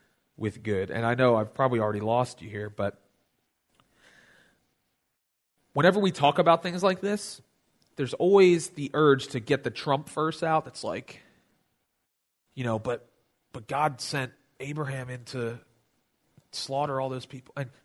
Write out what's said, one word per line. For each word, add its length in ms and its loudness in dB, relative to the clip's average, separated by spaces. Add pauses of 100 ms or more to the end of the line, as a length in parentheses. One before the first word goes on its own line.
(360)
with 280 -8
good. 260 -2
And 160 -2
I 80 0
know 220 4
I've 180 -4
probably 240 0
already 220 -2
lost 420 -2
you 80 -14
here, 180 -10
but 320 -6 (2750)
whenever 260 4
we 100 2
talk 300 4
about 240 4
things 180 -4
like 180 2
this, 400 -6 (540)
there's 200 -6
always 560 6
the 240 -8
urge 340 6
to 100 -6
get 240 -2
the 80 -4
Trump 380 -2
verse 340 -4
out 220 0
that's 180 -16
like, 380 -10 (1400)
you 80 -6
know, 160 -2
"But, 280 -6 (440)
but 160 -14
God 320 -2
sent 320 -6 (260)
Abraham 500 -8
in 180 -14
to 340 -8 (920)
slaughter 480 -4
all 80 -4
those 180 -8
people, 300 -20
and, 140 -8 (140)